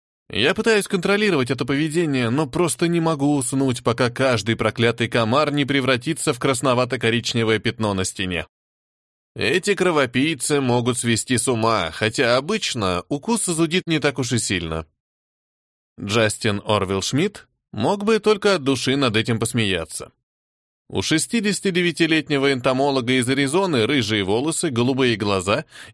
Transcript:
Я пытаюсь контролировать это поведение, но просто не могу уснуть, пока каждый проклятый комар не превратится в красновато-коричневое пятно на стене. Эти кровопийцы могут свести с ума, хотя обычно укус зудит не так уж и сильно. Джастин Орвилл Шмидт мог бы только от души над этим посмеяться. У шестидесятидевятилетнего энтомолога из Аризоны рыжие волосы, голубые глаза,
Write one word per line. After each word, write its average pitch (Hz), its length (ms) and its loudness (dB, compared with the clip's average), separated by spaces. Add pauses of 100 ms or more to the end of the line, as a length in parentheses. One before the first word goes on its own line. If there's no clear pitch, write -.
(300)
Я 131 240 0
пытаюсь 220 340 0
контролировать 185 640 0
это 131 140 -2
поведение, 143 680 0
но 147 160 0
просто 170 420 -2
не 170 120 0
могу 147 360 2
уснуть, 135 460 0
пока 120 280 0
каждый 117 460 0
проклятый 113 520 0
комар 127 440 2
не 143 120 0
превратится 135 680 0
в 123 60 -4
красновато-коричневое 120 1200 0
пятно 107 360 -2
на 95 100 0
стене. 90 420 -6 (880)
Эти 175 400 0
кровопийцы 147 840 0
могут 123 380 0
свести 117 380 0
с 113 120 0
ума, 113 420 2
хотя 117 460 2
обычно 123 720 -2
укус 208 360 -2
зудит 165 420 0
не 165 120 0
так 135 200 -2
уж 123 140 -2
и 120 60 0
сильно. 82 480 -4 (1120)
Джастин 104 640 0
Орвилл 98 380 0
Шмидт - 460 -4 (240)
мог 175 320 -2
бы 214 160 2
только 208 340 2
от 156 80 -2
души 131 340 0
над 123 200 0
этим 113 240 0
посмеяться. 101 720 -2 (760)
У 92 120 -4
шестидесятидевятилетнего 160 1500 0
энтомолога 131 640 0
из 123 140 2
Аризоны 139 580 2
рыжие 110 360 0
волосы, 139 480 0
голубые 123 460 0
глаза, 101 480 0 (280)